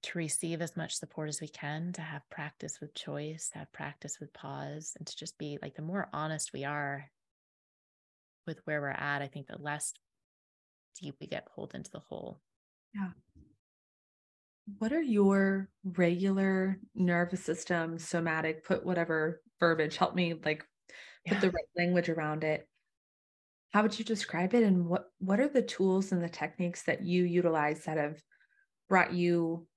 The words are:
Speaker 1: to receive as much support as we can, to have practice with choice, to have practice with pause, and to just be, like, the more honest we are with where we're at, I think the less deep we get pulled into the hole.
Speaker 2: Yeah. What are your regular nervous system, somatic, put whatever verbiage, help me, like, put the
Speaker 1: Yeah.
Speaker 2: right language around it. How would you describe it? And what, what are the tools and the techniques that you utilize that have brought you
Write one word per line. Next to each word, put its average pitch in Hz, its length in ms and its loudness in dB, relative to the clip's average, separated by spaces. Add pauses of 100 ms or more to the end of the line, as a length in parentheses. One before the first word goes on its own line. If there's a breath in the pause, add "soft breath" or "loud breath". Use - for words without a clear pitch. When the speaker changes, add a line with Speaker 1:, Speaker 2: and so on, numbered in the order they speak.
Speaker 1:
to - 160 -8
receive 165 440 -2
as 165 160 -6
much 156 160 -6
support 156 340 -8
as 147 140 -6
we 151 60 -10
can, 156 440 -6
to 175 80 -10
have 156 300 -10
practice - 500 -10
with 151 140 -14
choice, 151 560 -8
to - 80 -14
have 151 120 -14
practice 147 480 -10
with 143 140 -14
pause, 143 640 -10
and 160 100 -12
to - 80 -12
just - 220 -14
be, 147 240 -8
like, 143 140 -10
the 151 80 -10
more 180 300 -4
honest 156 420 -4
we 139 100 -6
are 143 460 -4 (1400)
with 160 180 -10
where 151 160 -2
we're 143 80 -4
at, 143 320 -2
I 143 80 -4
think 143 180 -12
the - 140 -12
less 147 320 -4 (1080)
deep 143 200 -10
we 151 60 -14
get - 280 -10
pulled - 200 -12
into - 160 -12
the - 100 -14
hole. - 400 -12 (540)
Speaker 2:
Yeah. 196 160 -6 (1700)
What 226 140 0
are 330 100 2
your 196 680 6 (160)
regular 190 960 2 (140)
nervous 175 500 2
system, 165 540 -2
somatic, 160 680 -2
put - 200 0
whatever 165 580 0 (160)
verbiage, 160 380 4
help - 180 4
me, 175 180 2
like, 156 320 -2 (640 loud breath)
put 196 120 2
the 190 80 6
Speaker 1:
Yeah. 175 60 2
Speaker 2:
right 165 220 -4
language 175 320 4
around 156 360 -2
it. 156 220 0 (1040)
How 208 100 6
would 214 160 2
you 226 60 -6
describe 190 500 0
it? 240 80 8
And 185 260 6
what, - 300 -2
what 190 220 2
are 277 80 4
the 277 140 4
tools 190 480 2
and 175 120 2
the 170 60 -2
techniques 170 560 -4
that - 180 -2
you 180 220 2
utilize 160 600 2
that 156 140 -2
have 147 220 -2 (680 soft breath)
brought 185 240 6
you 170 540 2 (100)